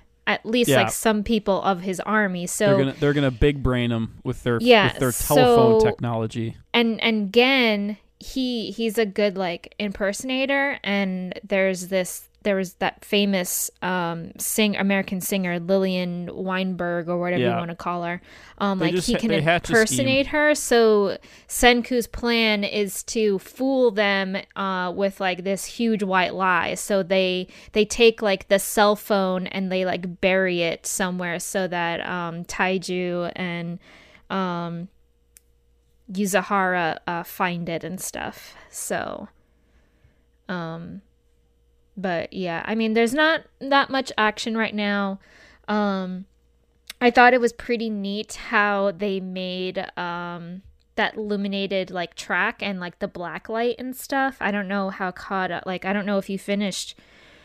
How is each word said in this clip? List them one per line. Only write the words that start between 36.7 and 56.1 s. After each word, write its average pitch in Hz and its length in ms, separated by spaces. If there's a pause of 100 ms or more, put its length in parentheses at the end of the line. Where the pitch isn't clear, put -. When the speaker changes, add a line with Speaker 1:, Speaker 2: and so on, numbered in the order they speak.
Speaker 1:
uh, 170 160
find 175 460
it 165 140
and 185 180
stuff. - 540 (160)
So, - 580 (1200)
um, 175 540 (920)
but 180 360
yeah, 175 340
I 214 80
mean, 220 200
there's 233 200
not 311 280 (180)
that 277 300
much 262 260
action 214 400
right 220 180
now. 202 440 (480)
Um, 190 600 (760)
I 247 100
thought 247 240
it 254 60
was 233 120
pretty 226 380
neat 202 440
how 202 580
they 190 280
made, 185 580 (200)
um, 175 640 (320)
that - 220
illuminated, 196 760
like, 180 240
track 196 480
and, 196 180
like, 175 200
the 202 80
black 170 400
light 233 300
and 254 160
stuff. 269 460
I 196 100
don't 202 180
know 196 220
how 190 200
caught 185 400
up, 170 160
like, 180 180
I 190 80
don't 202 140
know 202 120